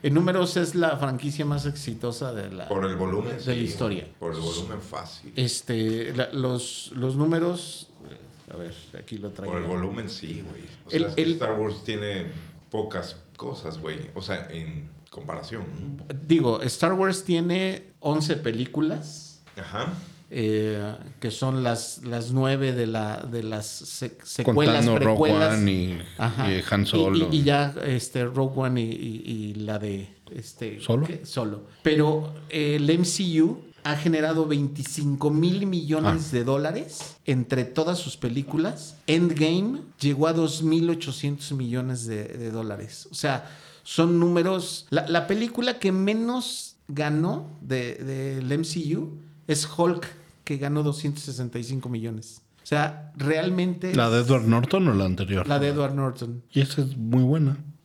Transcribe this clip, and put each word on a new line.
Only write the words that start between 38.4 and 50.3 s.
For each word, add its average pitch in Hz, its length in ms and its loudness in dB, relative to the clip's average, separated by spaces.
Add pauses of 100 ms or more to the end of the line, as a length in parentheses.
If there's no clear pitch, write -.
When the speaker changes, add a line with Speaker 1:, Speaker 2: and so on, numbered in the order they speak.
Speaker 1:
Endgame 170 720 4 (180)
llegó 143 300 2
a 165 60 2
dos 156 280 2
mil 165 280 4
ochocientos 143 640 -4
millones 127 520 -2
de, 110 200 -4
de 117 260 -8
dólares. 104 600 -6
O - 40 -14
sea, 135 340 -2 (340)
son 170 360 4
números... 175 720 2
La, 151 180 0
la 165 180 2
película 233 540 0
que 190 140 2
menos 226 840 0 (140)
ganó 151 600 0 (120)
de, 127 340 -2
del 135 560 -4
M 160 140 2
C 165 320 -2
U - 240 -6 (260)
es 147 180 0 (120)
Hulk, 175 280 2 (380)